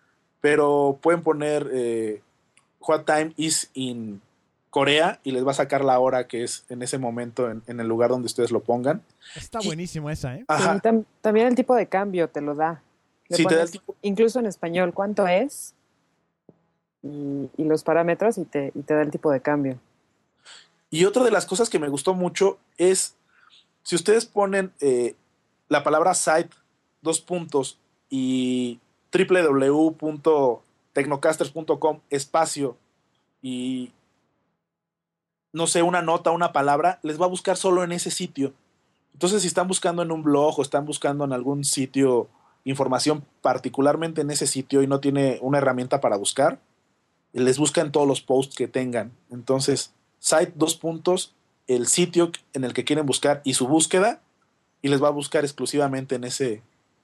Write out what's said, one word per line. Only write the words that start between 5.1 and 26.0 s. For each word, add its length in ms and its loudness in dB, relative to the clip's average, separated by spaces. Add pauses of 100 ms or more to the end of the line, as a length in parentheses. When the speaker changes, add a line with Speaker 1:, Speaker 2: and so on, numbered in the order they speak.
Speaker 1:
y 80 -6
les 140 -2
va 60 0
a 40 -2
sacar 280 0
la 160 4
hora 280 2
que 160 -6
es 260 -10
en 120 -10
ese 160 -6
momento 540 -4
en, 160 -10
en 120 -10
el 80 -4
lugar 220 2
donde 180 -2
ustedes 240 -2
lo 100 0
pongan. 400 -2 (340)
Speaker 2:
Está 260 -10
Speaker 1:
Y 60 -4
Speaker 2:
buenísimo 420 -8
esa, 260 -8
¿eh? 120 -16
Speaker 1:
Ajá. 280 2
Speaker 3:
Sí, 60 -2
tam-, 240 2 (160)
también 260 4
el 80 2
tipo 200 2
de 120 2
cambio 420 -2
te 120 -8
lo 140 -4
da. 260 -2 (460)
Le 100 -6
Speaker 1:
Sí, 80 4
te 100 4
da 80 6
el 40 -2
Speaker 3:
pones 40 -10
Speaker 1:
tipo. 300 -16
Speaker 3:
incluso 380 2
en 60 -2
español, 480 -2
¿cuánto 340 0
es? 460 0 (1300)
Y, 540 -8
y 60 -2
los 200 2
parámetros 540 2
y 80 -6
te, 300 -6
y 80 -10
te 100 -2
da 80 4
el 100 -2
tipo 200 0
de 100 2
cambio. 380 -2 (1120)
Speaker 1:
Y 160 2
otra 180 4
de 80 4
las 140 2
cosas 240 0
que 100 0
me 100 -4
gustó 240 -2
mucho 440 0 (200)
es, 380 2 (680)
si 120 -4
ustedes 300 2
ponen, 460 -2 (100)
eh, 340 2 (520)
la 160 0
palabra 300 2